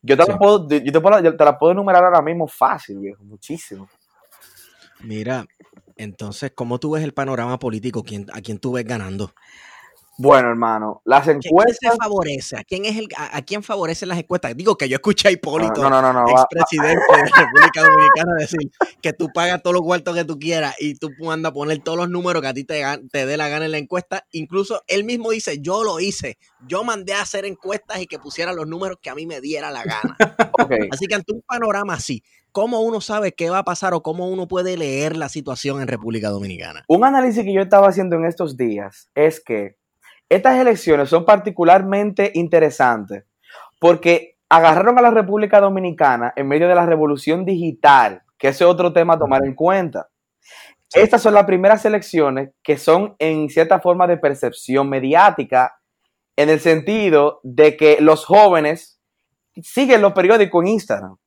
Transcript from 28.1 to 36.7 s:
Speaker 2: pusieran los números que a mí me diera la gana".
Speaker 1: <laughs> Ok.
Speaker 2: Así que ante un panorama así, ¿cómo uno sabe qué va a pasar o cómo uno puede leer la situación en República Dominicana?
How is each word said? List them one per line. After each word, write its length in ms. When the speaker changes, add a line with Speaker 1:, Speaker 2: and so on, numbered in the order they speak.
Speaker 2:
pusieran 380
los 100
números 340
que 80
a 60
mí 100
me 160
diera 300
la 140
gana". 340
Speaker 1:
<laughs> 340
Ok. 200
Speaker 2:
Así 140
que 80
ante 180
un 80
panorama 540
así, 280
¿cómo 280
uno 200
sabe 320
qué 160
va 120
a 40
pasar 300
o 80
cómo 260
uno 180
puede 300
leer 400
la 140
situación 500
en 80
República 400
Dominicana? 600